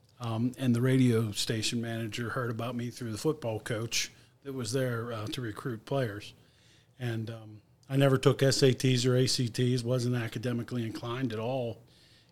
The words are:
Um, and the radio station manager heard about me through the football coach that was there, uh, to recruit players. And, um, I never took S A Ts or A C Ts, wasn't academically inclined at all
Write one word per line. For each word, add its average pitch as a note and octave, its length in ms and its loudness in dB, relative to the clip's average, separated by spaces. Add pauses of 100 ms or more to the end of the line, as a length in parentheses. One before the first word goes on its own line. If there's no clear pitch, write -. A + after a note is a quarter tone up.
(200)
Um, A#2 380 0
and B2+ 160 4
the A#2 60 2
radio B2 520 4
station A2+ 480 -2
manager A#2 500 -6
heard A#2+ 200 -4
about A#2 260 -6
me A#2+ 140 -6
through A#2 220 -8
the G2+ 60 -4
football B2 420 -2
coach - 500 -4 (340)
that C#3 100 -10
was A#2 180 -6
there, A#2+ 400 -2
uh, G#2+ 200 -6
to - 80 -6
recruit A2+ 440 -6
players. A#2 500 -2 (640)
And, A2+ 320 -4
um, A2 300 -14 (300)
I C3+ 60 0
never C#3 200 8
took C3 260 4
S C3+ 200 4
A C3+ 100 10
Ts B2+ 320 2
or B2+ 120 4
A B2+ 100 4
C B2 220 0
Ts, B2 340 0
wasn't B2 340 0
academically A#2+ 720 -4
inclined A#2+ 460 -4
at G#2+ 60 -4
all A#2+ 400 -4 (540)